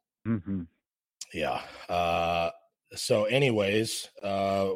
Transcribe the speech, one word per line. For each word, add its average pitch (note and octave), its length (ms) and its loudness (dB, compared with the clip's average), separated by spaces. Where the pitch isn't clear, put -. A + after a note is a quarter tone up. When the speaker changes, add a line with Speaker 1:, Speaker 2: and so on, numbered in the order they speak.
Speaker 1:
Mm-hmm. G2 360 -2
Speaker 2:
Yeah. C#2+ 280 -2
Uh, E2+ 640 0
so G#2+ 300 2
anyways, A2 840 2
uh, G2 520 0